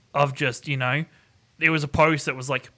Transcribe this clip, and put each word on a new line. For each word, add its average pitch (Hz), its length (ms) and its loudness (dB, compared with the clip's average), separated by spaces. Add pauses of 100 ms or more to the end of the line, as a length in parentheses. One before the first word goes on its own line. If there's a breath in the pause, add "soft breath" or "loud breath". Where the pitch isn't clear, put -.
(140)
of 143 220 2
just, 135 320 -4
you 139 80 -2
know, 131 280 -2 (540 soft breath)
there 160 140 4
was 156 100 0
a 147 60 -4
post 156 380 2
that 131 100 -4
was 131 120 -8
like, 131 300 -4